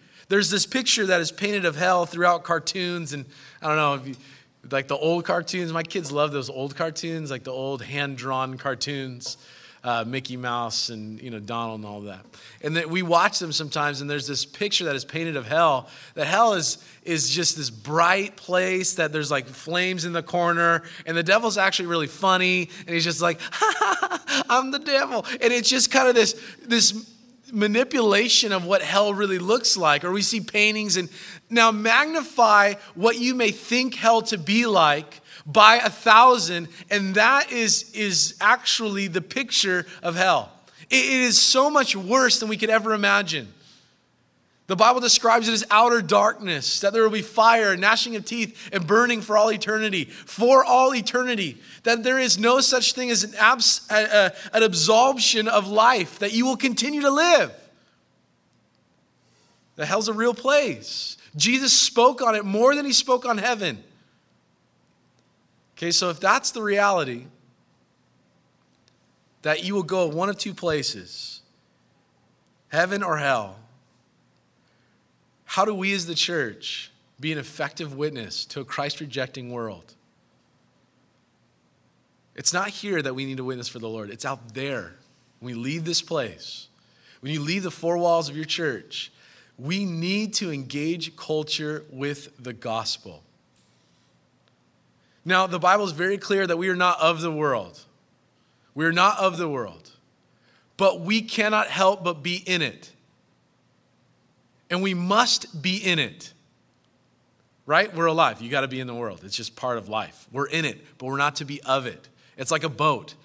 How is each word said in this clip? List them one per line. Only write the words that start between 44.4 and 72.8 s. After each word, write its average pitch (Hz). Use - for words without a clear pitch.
The 190
Bible 233
describes 233
it 226
as 220
outer 233
darkness, 190
that 196
there 226
will 220
be 214
fire, 220
gnashing 220
of 202
teeth, 226
and 185
burning 226
for 214
all 214
eternity, 214
for 254
all 262
eternity, 233
that 233
there 254
is 254
no 233
such 254
thing 254
as 233
an 214
abs-, 226
a, 208
a, 214
an 226
absorption 220
of 208
life, 214
that 208
you 233
will 262
continue 269
to 285
live. 285
That 151
hell's 208
a 226
real 226
place. 254
Jesus 247
spoke 247
on 226
it 208
more 220
than 294
he 277
spoke 247
on 240
heaven. 202
Okay, 170
so 180
if 156
that's 220
the 226
reality, 185
that 156
you 190
will 190
go 180
one 165
of 202
two 196
places, 139
heaven 185